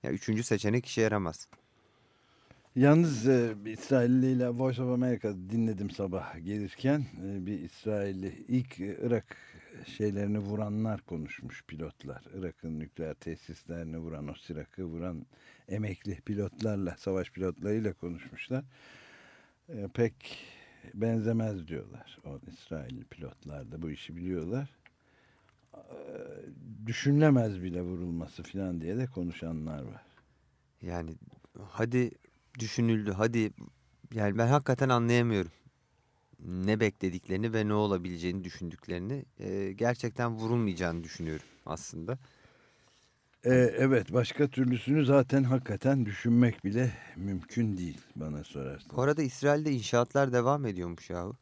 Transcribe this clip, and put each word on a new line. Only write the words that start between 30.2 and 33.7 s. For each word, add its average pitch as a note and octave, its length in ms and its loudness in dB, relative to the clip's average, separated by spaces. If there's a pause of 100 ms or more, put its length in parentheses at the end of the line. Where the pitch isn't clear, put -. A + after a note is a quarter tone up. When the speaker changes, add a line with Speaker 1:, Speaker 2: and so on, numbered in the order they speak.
Speaker 1:
Yani E2+ 340 -6 (540)
hadi A#2+ 420 0 (480)
düşünüldü, A2+ 520 2
hadi A2 400 2 (600)